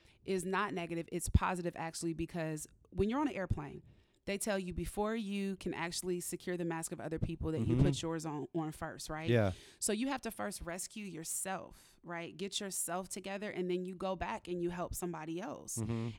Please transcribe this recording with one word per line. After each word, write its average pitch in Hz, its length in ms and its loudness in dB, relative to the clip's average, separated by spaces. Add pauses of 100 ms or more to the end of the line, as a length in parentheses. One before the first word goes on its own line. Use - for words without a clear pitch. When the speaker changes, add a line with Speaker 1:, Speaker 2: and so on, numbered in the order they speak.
(240)
Speaker 1:
is 190 200 0
not 190 280 2
negative. 170 380 -2
It's 170 180 -2
positive, 180 480 6
actually, 165 380 -2
because 160 540 -2 (220)
when 190 200 4
you're 254 80 2
on 302 100 4
an 233 60 0
airplane, 180 480 -2 (440)
they 196 120 0
tell 196 200 2
you 180 140 -2
before 208 440 0
you 196 400 0
can - 180 -2
actually 175 460 0
secure 180 360 -4
the 175 80 0
mask 165 280 -2
of 160 80 -6
other 156 180 -2
people 160 340 0
that 156 140 2
you - 80 6
Speaker 2:
Mm-hmm. 127 100 10
Speaker 1:
put 143 180 6
yours 165 220 -2
on, 147 300 -2
on 156 180 0
first, 151 380 -8
right? 156 180 -2
Speaker 2:
Yeah. 107 240 6 (280)
Speaker 1:
So - 120 2
you 226 160 2
have 277 140 0
to 226 80 -4
first 208 320 -6
rescue 180 420 -6
yourself, 180 720 -4 (280)
right? 170 320 -6
Get 190 240 -2
yourself 185 480 -2
together, 196 420 -6
and 180 200 0
then 180 140 2
you 185 120 -6
go 190 200 -2
back 202 320 -4
and 175 140 0
you 175 80 2
help 175 240 -2
somebody 165 460 -2
else. - 380 -6
Speaker 2:
Mm-hmm. 113 300 0 (100)